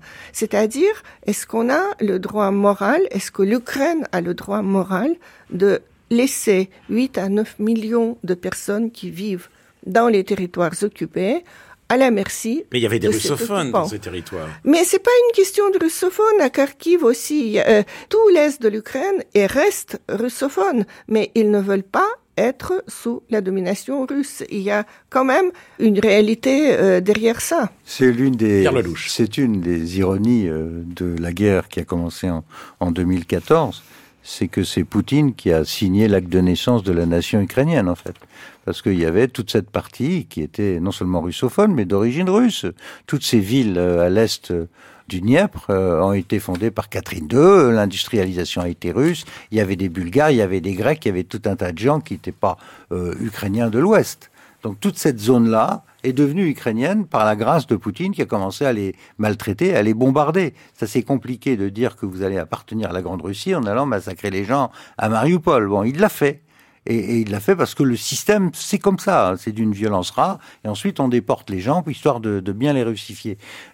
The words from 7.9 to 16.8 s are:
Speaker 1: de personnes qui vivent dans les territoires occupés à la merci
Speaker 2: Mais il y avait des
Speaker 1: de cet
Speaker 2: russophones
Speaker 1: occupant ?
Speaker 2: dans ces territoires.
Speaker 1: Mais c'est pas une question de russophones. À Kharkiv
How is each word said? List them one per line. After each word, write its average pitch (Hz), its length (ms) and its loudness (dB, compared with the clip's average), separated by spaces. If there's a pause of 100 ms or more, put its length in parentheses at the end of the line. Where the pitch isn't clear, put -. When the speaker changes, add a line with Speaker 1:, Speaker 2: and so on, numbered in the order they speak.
Speaker 1:
de 180 100 -2
personnes 202 580 -4
qui 180 200 -14
vivent 180 360 -8 (380)
dans 226 220 2
les 208 160 4
territoires 175 580 -2
occupés 202 640 -4 (440)
à 247 100 2
la 262 140 4
merci 226 600 -4
Speaker 2:
Mais 127 80 -2
il - 20 0
y 113 40 4
avait 110 140 0
des 95 80 0
Speaker 1:
de 107 60 2
cet 107 180 -2
Speaker 2:
russophones 202 300 -2
Speaker 1:
occupant ? 151 200 0
Speaker 2:
dans 156 60 -2
ces 104 120 -8
territoires. 87 480 -10 (160)
Speaker 1:
Mais 330 220 4
c'est 381 140 2
pas 466 120 2 (160)
une 466 80 0
question 392 360 2
de 392 80 2
russophones. 370 640 2
À 262 80 2
Kharkiv 311 540 0